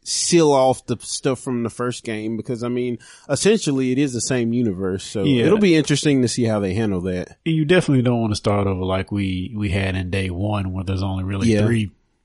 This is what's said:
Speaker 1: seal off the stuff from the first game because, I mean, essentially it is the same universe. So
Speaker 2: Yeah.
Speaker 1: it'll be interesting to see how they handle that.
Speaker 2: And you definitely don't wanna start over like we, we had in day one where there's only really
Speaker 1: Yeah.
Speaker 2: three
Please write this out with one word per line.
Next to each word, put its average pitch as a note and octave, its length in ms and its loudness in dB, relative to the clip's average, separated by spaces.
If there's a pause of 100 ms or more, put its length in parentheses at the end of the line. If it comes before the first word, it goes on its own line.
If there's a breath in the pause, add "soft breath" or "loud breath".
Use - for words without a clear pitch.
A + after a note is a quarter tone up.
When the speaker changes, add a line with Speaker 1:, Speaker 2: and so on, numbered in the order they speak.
Speaker 1:
seal E3 480 2
off C3 340 4
the A#2+ 160 -4
stuff - 380 -4
from A#2+ 240 -4
the A2 60 -4
first B2 340 -6
game A2 320 -6
because, A2+ 280 -6
I A#2+ 40 -4
mean, B2 300 -4 (320 loud breath)
essentially C#3 640 2
it C3 80 0
is C#3+ 140 0
the A#2 80 -2
same A#2+ 320 0
universe. G2 500 -2
So - 200 -4
Speaker 2:
Yeah. B2+ 220 2
Speaker 1:
it'll G#3 140 4
be F#3 160 4
interesting C#3+ 480 2
to A#2 40 2
see A#2+ 160 -2
how A2 160 0
they F#2+ 140 -2
handle G2+ 280 0
that. F2+ 440 -6
Speaker 2:
And D#3+ 100 0
you D#3 80 0
definitely D3+ 400 4
don't A#2+ 180 2
wanna G#2+ 140 0
start G2+ 320 0
over F#2 160 -2
like F#2+ 280 -2
we, F#2+ 440 -4
we G#2 140 -2
had F#2+ 260 -2
in F2+ 140 -4
day F#2+ 200 -2
one F#2+ 440 -4
where F#2+ 100 -6
there's F#2+ 200 -4
only F#2+ 200 -4
really G2+ 300 0
Speaker 1:
Yeah. G#2 120 4
Speaker 2:
three A2+ 260 0 (340)